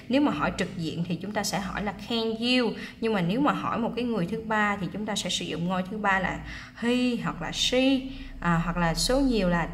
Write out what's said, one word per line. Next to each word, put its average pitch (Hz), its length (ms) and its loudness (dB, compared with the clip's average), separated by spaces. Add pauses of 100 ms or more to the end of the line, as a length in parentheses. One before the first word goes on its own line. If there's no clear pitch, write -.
Nếu 254 120 4
mà 277 120 4
hỏi 151 260 0
trực 185 200 -2
diện 165 300 -2
thì 175 80 -2
chúng 190 160 -8
ta 208 120 -2
sẽ 190 160 -2
hỏi 190 220 -4
là 202 120 -4 (140)
"Can 226 260 -2
you?", 240 380 2 (280)
nhưng 226 120 0
mà 202 80 2
nếu 175 200 0
mà 277 120 4
hỏi - 260 -2
một 233 180 -2
cái 240 80 -2
người 220 220 0
thứ 220 200 -4
ba 208 300 2
thì 196 160 -4
chúng 208 140 -6
ta 208 100 -2
sẽ 185 140 -4
sử - 140 -2
dụng 170 240 -4
ngôi 185 220 0
thứ 220 80 -6
ba 196 200 2
là 160 200 -2 (360)
he 247 480 2
hoặc 160 200 -4
là 156 100 -6
she, 262 480 4 (400)
à, 170 240 4
hoặc 170 120 -2
là 170 180 2
số 254 260 4
nhiều 226 280 6
là 170 260 4